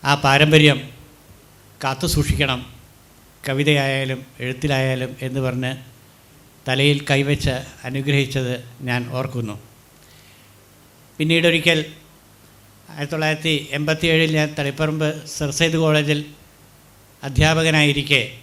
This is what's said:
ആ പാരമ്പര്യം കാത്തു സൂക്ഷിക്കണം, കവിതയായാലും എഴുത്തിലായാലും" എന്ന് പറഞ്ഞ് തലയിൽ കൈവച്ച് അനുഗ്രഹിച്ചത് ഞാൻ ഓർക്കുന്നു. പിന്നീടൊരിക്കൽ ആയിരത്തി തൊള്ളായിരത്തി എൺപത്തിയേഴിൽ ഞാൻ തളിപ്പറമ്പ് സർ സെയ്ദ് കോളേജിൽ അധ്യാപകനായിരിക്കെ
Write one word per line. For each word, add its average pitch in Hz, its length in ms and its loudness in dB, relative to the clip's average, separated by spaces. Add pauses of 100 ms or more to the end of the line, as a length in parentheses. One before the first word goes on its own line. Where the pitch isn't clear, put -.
ആ 139 120 2
പാരമ്പര്യം 147 720 4 (920)
കാത്തു 135 240 -4
സൂക്ഷിക്കണം, 139 640 -2 (760)
കവിതയായാലും 135 760 0 (140)
എഴുത്തിലായാലും" 127 840 -2
എന്ന് 131 180 -6
പറഞ്ഞ് 127 360 -4 (920)
തലയിൽ 143 380 2
കൈവച്ച് 139 600 0 (180)
അനുഗ്രഹിച്ചത് 135 800 -2 (180)
ഞാൻ 123 300 -4
ഓർക്കുന്നു. 123 480 -6 (1600)
പിന്നീടൊരിക്കൽ 165 760 2 (960)
ആയിരത്തി 147 220 -10
തൊള്ളായിരത്തി 156 600 -2
എൺപത്തിയേഴിൽ 160 640 0
ഞാൻ 151 240 0
തളിപ്പറമ്പ് 151 680 -2
സർ 147 260 -6
സെയ്ദ് 165 260 0
കോളേജിൽ 151 480 2 (1000)
അധ്യാപകനായിരിക്കെ 147 1200 2